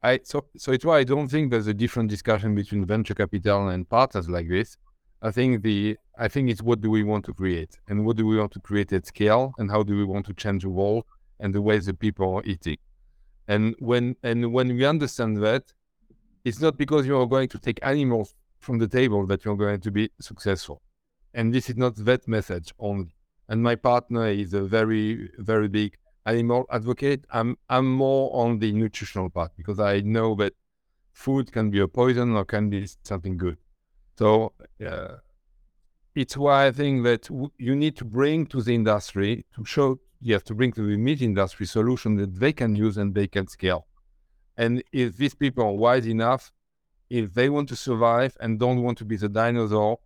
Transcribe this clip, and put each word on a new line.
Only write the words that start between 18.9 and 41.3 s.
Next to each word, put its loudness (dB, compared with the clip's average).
that -2
you're -2
going -2
to -6
be -2
successful. -6
And 0
this 0
is -6
not 0
that 0
message -4
only. -6
And 0
my 2
partner 0
is -2
a 0
very, 0
very 0
big 0
animal 0
advocate. -2
I'm, -2
I'm 2
more 2
on 0
the 0
nutritional -4
part -6
because -8
I 2
know 0
that 0
food -2
can 0
be 2
a 4
poison 2
or 0
can -2
be -4
something -6
good. -4
So, 4
uh, -10
it's -4
why 6
I 4
think 0
that 2
w-, -8
you 0
need 0
to -10
bring 0
to -6
the 0
industry, 0
to -12
show, 0
you 2
have 0
to -8
bring 2
to -4
the 2
meat 0
industry 0